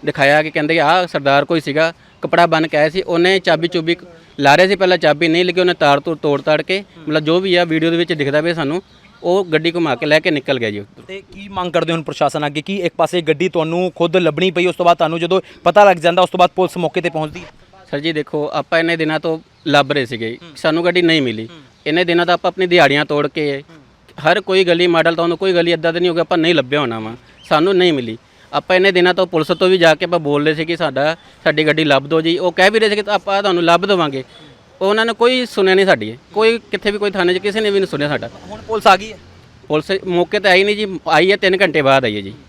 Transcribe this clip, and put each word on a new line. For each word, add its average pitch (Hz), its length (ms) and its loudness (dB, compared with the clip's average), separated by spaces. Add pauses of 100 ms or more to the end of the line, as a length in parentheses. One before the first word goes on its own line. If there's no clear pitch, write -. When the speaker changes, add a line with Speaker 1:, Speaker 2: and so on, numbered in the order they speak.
Speaker 1:
ਦਿਖਾਇਆ 147 380 2
ਕਿ 156 80 -6
ਕਹਿੰਦੇ 156 240 -2
ਕਿ 165 60 0
ਆਹ 170 260 2
ਸਰਦਾਰ 143 380 0
ਕੋਈ 165 160 -2
ਸੀਗਾ, 156 320 -2 (300)
ਕੱਪੜਾ 170 240 2
ਬੰਨ੍ਹ 160 220 0
ਕੇ 156 80 -4
ਆਇਆ 151 120 2
ਸੀ, 180 140 -4
ਉਹਨੇ 175 360 2
ਚਾਬੀ 170 300 0
ਚੂਬੀ 165 280 -2 (440)
ਲਾ 139 160 6
ਰਿਹਾ 185 100 6
ਸੀ 196 100 0
ਪਹਿਲਾਂ 185 220 2
ਚਾਬੀ 151 300 2
ਨਹੀਂ 170 160 2
ਲੱਗੀ, 180 160 -2
ਉਹਨੇ 180 140 0
ਤਾਰ 143 260 2
ਤੂਰ 160 160 -6
ਤੋੜ 143 240 -2
ਤਾੜ 151 220 0
ਕੇ, 190 220 -4 (140)
ਮਤਲਬ 156 260 -4
ਜੋ 165 160 2
ਵੀ 190 140 -2
ਆ 175 100 2
ਵੀਡੀਓ 160 260 0
ਦੇ 165 60 0
ਵਿੱਚ 170 160 -2
ਦਿਖਦਾ 147 300 -2
ਪਿਆ 170 120 -2
ਸਾਨੂੰ, 160 280 -4 (400)
ਉਹ 185 220 0
ਗੱਡੀ 160 300 -2
ਘੁਮਾ 160 200 -2
ਕੇ 120 120 -6
ਲੈ 151 140 4
ਕੇ 175 100 -2
ਨਿਕਲ 139 280 -2
ਗਿਆ 117 120 -4
ਜੀ 104 80 -8
ਉੱਧਰੋਂ। 110 280 -18
Speaker 2:
ਤੇ 190 160 -16 (100)
ਕੀ 196 160 -20
ਮੰਗ 180 240 -6
ਕਰਦੇ 165 200 0
ਹੋ 165 40 -2
ਹੁਣ 160 80 -6
ਪ੍ਰਸ਼ਾਸਨ 151 420 -2
ਅੱਗੇ? 147 160 -6
ਕੀ 196 140 -6
ਇੱਕ 175 200 -4
ਪਾਸੇ 175 240 0
ਗੱਡੀ 160 280 -2
ਤੁਹਾਨੂੰ 165 460 -2
ਖੁਦ 170 220 -2
ਲੱਭਣੀ 175 340 0
ਪਈ, 175 160 0
ਉਸ 175 100 -2
ਤੋਂ 180 100 0
ਬਾਅਦ 170 100 4
ਤੁਹਾਨੂੰ 165 240 -2
ਜਦੋਂ 170 200 0 (240)
ਪਤਾ 180 200 6
ਲੱਗ 190 120 6
ਜਾਂਦਾ, 170 260 2
ਉਸ 180 80 0
ਤੋਂ 180 80 -8
ਬਾਅਦ 175 180 4
ਪੁਲਿਸ 185 200 -2
ਮੌਕੇ 175 240 -4
ਤੇ 170 100 -2
ਪਹੁੰਚਦੀ 156 300 -8
ਹੈ? 170 60 -20 (440)
Speaker 1:
ਸਰ 143 100 -6
ਜੀ 160 120 -4
ਦੇਖੋ, 151 400 -4
ਆਪਾਂ 151 260 -2
ਇੰਨੇ 165 180 0
ਦਿਨਾਂ 156 240 -2
ਤੋਂ 160 180 -4 (280)
ਲੱਭ 143 260 2
ਰਹੇ 139 140 -2
ਸੀਗੇ, 113 360 -8
Speaker 2:
ਹੂੰ। 170 140 -20
Speaker 1:
ਸਾਨੂੰ 165 280 -2
ਗੱਡੀ 175 180 0
ਨਹੀਂ 160 200 2
ਮਿਲੀ। 113 240 -4
Speaker 2:
ਹੂੰ। 165 140 -20 (260)
Speaker 1:
ਇੰਨੇ 165 180 0
ਦਿਨਾਂ 170 220 0
ਤੋਂ 175 80 2
ਆਪਾਂ 175 160 -2
ਆਪਣੀ 185 160 -4
ਦਿਹਾੜੀਆਂ 151 380 2
ਤੋੜ 147 220 -2
ਕੇ, 143 440 -6
Speaker 2:
ਹੂੰ। - 600 -6
Speaker 1:
ਹਰ 196 100 2
ਕੋਈ 190 240 2
ਗਲੀ 175 220 2
ਮਾਡਲ 170 300 2
ਟਾਊਨ 170 200 -2
ਕੋਈ 190 160 -2
ਗਲੀ 170 200 2
ਇੱਦਾਂ 165 200 -2
ਦੀ 170 80 -2
ਨਹੀਂ 180 80 0
ਹੋਊਗੀ 170 120 -2
ਆਪਾਂ 165 180 -2
ਨਹੀਂ 165 160 2
ਲੱਭਿਆ 139 260 0
ਹੋਣਾ 113 200 -4
ਵਾ, 110 120 -10 (360)
ਸਾਨੂੰ 165 260 2
ਨਹੀਂ 180 180 2
ਮਿਲੀ। 117 260 -6 (340)
ਆਪਾਂ 147 240 -2
ਇੰਨੇ 190 160 2
ਦਿਨਾਂ 180 220 2
ਤੋਂ 185 120 0
ਪੁਲਿਸ 156 220 -2
ਤੋਂ 185 200 0
ਵੀ 190 100 2
ਜਾ 165 160 6
ਕੇ 156 100 -6
ਆਪਾਂ 175 140 -2
ਬੋਲ 147 260 -2
ਰਹੇ 156 100 2
ਸੀ 160 100 -6
ਕਿ 170 120 -6
ਸਾਡਾ, 151 400 -2 (280)
ਸਾਡੀ 156 220 2
ਗੱਡੀ 151 180 2
ਲੱਭ 139 180 4
ਦਿਓ 156 180 0
ਜੀ, 165 180 -2
ਉਹ 175 140 -2
ਕਹਿ 185 180 4
ਵੀ 220 100 2
ਰਹੇ 220 80 2
ਸੀ 208 80 -2
ਕਿ 214 140 -4
ਆਪਾਂ 196 320 -2
ਤੁਹਾਨੂੰ 175 220 0
ਲੱਭ 170 160 4
ਦੇਵਾਂਗੇ, 160 440 -2 (560)
ਉਹਨਾਂ 214 260 0
ਨੇ 233 60 -4
ਕੋਈ 247 340 0
ਸੁਣਿਆ 190 280 2
ਨਹੀਂ 190 120 4
ਸਾਡੀ, 120 320 -2 (160)
ਕੋਈ 220 240 2
ਕਿੱਥੇ 202 320 -6
ਵੀ 202 80 -6
ਕੋਈ 202 120 -2
ਥਾਣੇ 185 240 -2
'ਚ 185 40 -2
ਕਿਸੇ 202 220 -4
ਨੇ 214 100 -2
ਵੀ 202 100 0
ਨਹੀਂ 185 80 -2
ਸੁਣਿਆ 147 200 -4
ਸਾਡਾ। 120 220 -6 (200)
Speaker 2:
ਹੁਣ 214 180 -16
ਪੁਲਿਸ 220 180 -2
ਆ 196 100 6
ਗਈ 214 160 -10
ਹੈ? 196 60 -20 (500)
Speaker 1:
ਪੁਲਿਸ 156 360 -2
ਮੌਕੇ 175 360 0
ਤੇ 196 80 0
ਆਈ 185 160 4
ਨਹੀਂ 208 120 0
ਜੀ, 196 320 -6
ਆਈ 165 240 4
ਹੈ 208 40 2
ਤਿੰਨ 196 260 0
ਘੰਟੇ 160 200 0
ਬਾਅਦ 135 220 4
ਆਈ 107 120 -2
ਹੈ 104 40 -6
ਜੀ। 98 140 -14 (140)